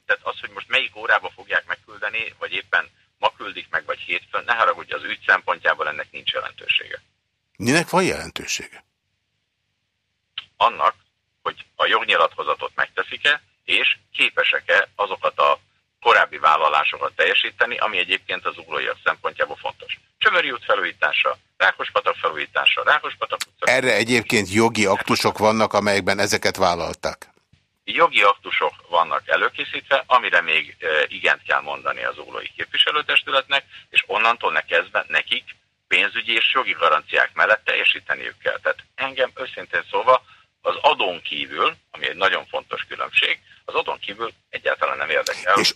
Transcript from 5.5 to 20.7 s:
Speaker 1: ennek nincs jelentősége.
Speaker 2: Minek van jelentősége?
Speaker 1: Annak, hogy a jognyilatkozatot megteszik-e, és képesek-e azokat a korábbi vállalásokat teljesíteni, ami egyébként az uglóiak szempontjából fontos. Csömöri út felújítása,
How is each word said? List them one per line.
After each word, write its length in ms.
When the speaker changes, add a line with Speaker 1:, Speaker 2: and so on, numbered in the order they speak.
Speaker 1:
ennek 220
nincs 220
jelentősége. 680
Speaker 2:
Minek 340
van 120
jelentősége? 840
Speaker 1:
Annak, 380
hogy 220
a 100
jognyilatkozatot 880
megteszik-e, 680
és 320
képesek-e 840
azokat 420
a 200
korábbi 380
vállalásokat 760
teljesíteni, 640
ami 200
egyébként 480
az 120
uglóiak 460
szempontjából 520
fontos. 420
Csömöri 320
út 140
felújítása, 720